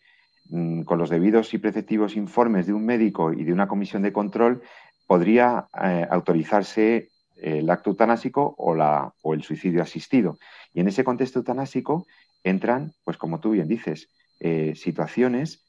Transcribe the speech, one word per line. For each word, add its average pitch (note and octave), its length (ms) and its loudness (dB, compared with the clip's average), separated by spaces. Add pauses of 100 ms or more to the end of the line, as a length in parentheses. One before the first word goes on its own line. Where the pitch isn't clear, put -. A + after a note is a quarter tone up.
(480)
mm, E2 360 -4
con F2 120 0
los E2 140 -2
debidos G#2+ 420 2
y A2 60 -4
preceptivos G#2+ 580 -2
informes G#2 500 0
de G2+ 60 -2
un G#2+ 140 -2
médico G#2 480 0
y D#2+ 100 -6
de E2 80 0
una G2 160 2
comisión G2+ 320 -4
de G2 140 0
control, A#2 480 2 (440)
podría, A2 600 4 (160)
eh, F2 280 0
autorizarse G2+ 1000 0 (260)
el D#2 320 -2
acto F2+ 220 0
eutanásico A#2 680 0
o, E2+ 180 -2
la, D2+ 460 0
o D#2 140 -2
el D2+ 80 -4
suicidio E2+ 400 -2
asistido. E2+ 560 -2 (340)
Y - 80 -4
en F#2 80 2
ese A2+ 160 0
contexto B2+ 360 -2
eutanásico C3+ 680 -4 (360)
entran, F#2+ 520 0 (100)
pues E2+ 140 -6
como E2 220 -6
tú A2 100 -2
bien F#2 180 0
dices, E2+ 400 -6 (320)
eh, D#2+ 340 -2
situaciones B2 960 -2